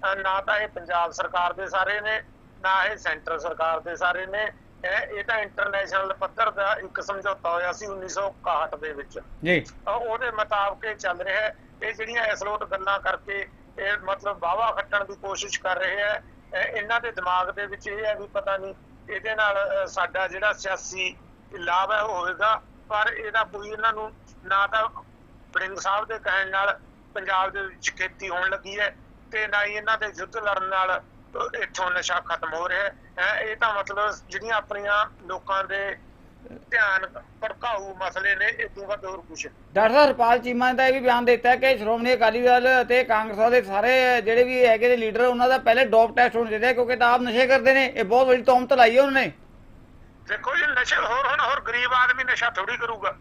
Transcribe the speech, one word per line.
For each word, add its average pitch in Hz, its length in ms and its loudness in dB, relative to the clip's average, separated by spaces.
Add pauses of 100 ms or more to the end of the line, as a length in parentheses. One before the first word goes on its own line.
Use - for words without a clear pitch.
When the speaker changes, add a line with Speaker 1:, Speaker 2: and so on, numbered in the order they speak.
(100)
Speaker 1:
ਅਹ, 196 40 0
ਨਾ 190 260 -2
ਤਾਂ 214 160 -2
ਇਹ 208 120 -4
ਪੰਜਾਬ 170 420 -2
ਸਰਕਾਰ 175 420 -2
ਦੇ 190 160 -8
ਸਾਰੇ 190 320 -2
ਨੇ, 214 220 -4 (400)
ਨਾ 190 220 2
ਇਹ 208 120 -4
ਸੈਂਟਰ 160 420 -6
ਸਰਕਾਰ 160 420 -4
ਦੇ 165 160 -10
ਸਾਰੇ 180 300 -2
ਨੇ। 208 260 -6 (320)
ਇਹ, 208 340 -4
ਇਹ 202 60 -6
ਤਾਂ 226 140 -2
ਇੰਟਰਨੈਸ਼ਨਲ 196 760 -4
ਪੱਧਰ 214 380 -2
ਦਾ 202 340 -2
ਇੱਕ 190 160 -10
ਸਮਝੌਤਾ 196 500 -6
ਹੋਇਆ 175 220 -2
ਸੀ 208 140 -10
ਉੱਨੀ 190 220 -10
ਸੌ 196 220 -4
ਇਕਾਹਠ 160 440 -4
ਦੇ 156 180 -10
ਵਿੱਚ। 139 260 -14 (260)
Speaker 2:
ਜੀ। 165 200 2 (240)
Speaker 1:
ਅਹ, - 20 -2
ਉਹਦੇ 233 400 -4
ਮੁਤਾਬਕ 208 540 -2
ਇਹ 214 100 -6
ਚੱਲ 180 260 -6
ਰਿਹਾ 190 200 -2
ਹੈ। 214 160 -4 (260)
ਇਹ 220 120 -6
ਜਿਹੜੀਆਂ 226 300 -4
ਇਸ 208 180 -2
ਲੋਟ 208 220 -4
ਗੱਲਾਂ 196 360 -4
ਕਰਕੇ 196 480 -6 (300)
ਇਹ 202 260 -2
ਮਤਲਬ 196 340 -6
ਵਾਹਵਾ 196 340 -2
ਖੱਟਣ 202 320 -4
ਦੀ 196 100 -14
ਕੋਸ਼ਿਸ਼ 196 460 -8
ਕਰ 185 160 -2
ਰਹੇ 190 260 -4
ਹੈ, 208 200 -2 (320)
ਇਹ, 190 220 -4
ਇਹਨਾਂ 220 240 -2
ਦੇ 233 120 -8
ਦਿਮਾਗ 180 380 -2
ਦੇ 202 160 -8
ਵਿੱਚ 202 220 -14
ਇਹ 208 160 -8
ਹੈ 214 100 -2
ਵੀ 202 120 -12
ਪਤਾ 196 300 -4
ਨਹੀਂ 190 180 -10 (360)
ਇਹਦੇ 214 240 -6
ਨਾਲ, 196 480 0
ਅਹ, 185 40 -4
ਸਾਡਾ 185 420 -4
ਜਿਹੜਾ 196 240 -2
ਸਿਆਸੀ 185 640 -6 (360)
ਲਾਭ 185 400 -2
ਹੈ 214 80 0
ਉਹ 214 160 -4
ਹੋਵੇਗਾ, 185 460 -2 (260)
ਪਰ 214 240 -2
ਇਹਦਾ 214 320 -2
ਕੋਈ 202 240 -12
ਇਹਨਾਂ 214 240 -2
ਨੂੰ 214 200 -8 (320)
ਨਾ 196 220 0
ਤਾਂ 220 220 0 (680)
ਵੜਿੰਗ 190 220 -4
ਸਾਹਿਬ 196 320 -2
ਦੇ 220 100 -8
ਕਹਿਣ 190 320 -2
ਨਾਲ 196 300 -2 (340)
ਪੰਜਾਬ 190 360 -2
ਦੇ 196 120 -8
ਵਿੱਚ 185 360 -8
ਖੇਤੀ 185 300 -8
ਹੋਣ 180 220 -2
ਲੱਗੀ 196 300 -8
ਹੈ 196 160 -4 (360)
ਤੇ 214 140 -4
ਨਾ 208 180 0
ਹੀ 208 80 -4
ਇਹਨਾਂ 214 260 -2
ਦੇ 214 80 -4 (120)
ਯੁੱਧ 190 180 -10
ਲੜਨ 202 280 -2
ਨਾਲ 185 380 -2 (600)
ਇੱਥੋਂ 185 280 -4
ਨਸ਼ਾ 180 300 -2
ਖਤਮ 165 340 -6
ਹੋ 175 140 -4
ਰਿਹਾ 185 140 -2
ਹੈ। 202 120 -4 (260)
ਹੈਂ, 202 200 0
ਇਹ 220 160 -6
ਤਾਂ 226 180 0
ਮਤਲਬ 202 400 -4 (140)
ਜਿਹੜੀਆਂ 214 280 -6
ਆਪਣੀਆਂ 208 720 -4
ਲੋਕਾਂ 190 380 -4
ਦੇ 196 320 -6 (760)
ਧਿਆਨ 196 360 2 (360)
ਭੜਕਾਊ 202 520 -6
ਮਸਲੇ 190 420 -2
ਨੇ, 202 100 0
ਇਹ 226 220 -4
ਤੋਂ 196 180 -14
ਵੱਧ 202 180 -6
ਹੋਰ 190 160 -10
ਕੁਛ 156 260 -12
ਨਹੀਂ। - 280 -20
Speaker 2:
ਡਾਕਟਰ 220 200 4
ਸਾਹਿਬ, 294 160 8
ਹਰਪਾਲ 240 280 4
ਚੀਮਾ 247 320 0
ਨੇ 254 60 0
ਤਾਂ 262 100 4
ਇਹ 262 60 4
ਵੀ 269 80 0
ਬਿਆਨ 240 240 2
ਦਿੱਤਾ 240 320 6
ਕਿ 262 220 4
ਸ਼੍ਰੋਮਣੀ 233 360 2
ਅਕਾਲੀ 220 280 4
ਦਲ 247 400 6
ਅਤੇ 247 220 4
ਕਾਂਗਰਸ 220 340 0
ਵਾਲੇ 240 240 6
ਸਾਰੇ 240 600 4
ਜਿਹੜੇ 226 220 6
ਵੀ 254 220 4
ਹੈਗੇ 220 220 6
ਨੇ 247 80 6
ਲੀਡਰ, 220 240 0
ਉਹਨਾਂ 247 280 4
ਦਾ 262 100 4
ਪਹਿਲੇ 247 260 4
ਡੋਪ 226 320 6
ਟੈਸਟ 240 200 4
ਹੋਣਾ 233 140 0
ਚਾਹੀਦਾ, 220 220 2
ਕਿਉਂਕਿ 240 240 0
ਤਾਂ 240 180 6
ਆਪ 247 60 4
ਨਸ਼ੇ 247 260 2
ਕਰਦੇ 262 280 6
ਨੇ। 269 120 4
ਇਹ 226 180 -2
ਬਹੁਤ 240 220 6
ਵੱਡੀ 247 160 6
ਤੋਹਮਤ 254 300 6
ਲਾਈ 240 240 8
ਹੈ 269 60 8
ਉਹਨਾਂ 269 200 4
ਨੇ। 190 100 -2 (960)
Speaker 1:
ਦੇਖੋ 254 280 -2
ਜੀ, 349 100 2
ਨਸ਼ੇ 254 300 0
ਹੋਰ, 233 300 0
ਹੁਣ 285 140 0
ਹੋਰ 269 200 0
ਗਰੀਬ 247 320 -2
ਆਦਮੀ 254 320 2
ਨਸ਼ਾ 240 260 0
ਥੋੜ੍ਹੀ 196 260 -4
ਕਰੂਗਾ। 226 440 -6